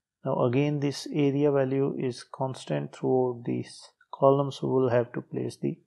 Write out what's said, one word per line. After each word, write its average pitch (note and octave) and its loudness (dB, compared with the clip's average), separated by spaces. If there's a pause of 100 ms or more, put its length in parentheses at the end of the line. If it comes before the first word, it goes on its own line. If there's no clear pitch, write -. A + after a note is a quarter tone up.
(260)
Now C3+ 0
again C#3+ 2
this C#3 -4
area C#3+ 2
value C3+ 0
is B2+ -4
constant C#3 -6
throughout B2+ 0
these B2 -6 (320)
columns, C#3 4
so D3 -4
we'll C3 2
have A#2+ 2
to C3+ -6
place B2+ -6
the - -4